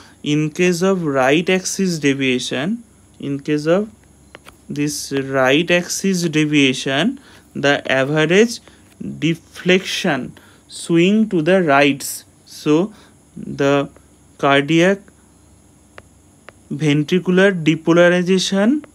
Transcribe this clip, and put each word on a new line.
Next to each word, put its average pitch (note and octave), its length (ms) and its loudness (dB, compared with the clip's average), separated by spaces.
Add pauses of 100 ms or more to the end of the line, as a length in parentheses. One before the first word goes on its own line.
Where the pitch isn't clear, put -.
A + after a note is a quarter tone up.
(220)
in D3+ 280 -2
case F3 320 0
of F#3+ 220 0
right C#3 440 2
axis F#3 500 -2
deviation, C#3 840 -2 (340)
in C#3 220 -8
case D3+ 260 -4
of G3 240 0 (800)
this D3 440 -6
right C3+ 580 0
axis F3+ 580 -2
deviation, D3 880 0 (360)
the C#3 360 -2
average D#3 720 2 (580)
deflection E3 1160 -2 (320)
swing G3 600 2
to F3 120 0
the F#3 200 2
rights. C#3 640 0 (200)
So E3 480 0 (440)
The C#3 520 -2 (500)
cardiac D#3+ 600 2 (1700)
ventricular F3+ 800 2 (120)
depolarization F3+ 1200 2 (100)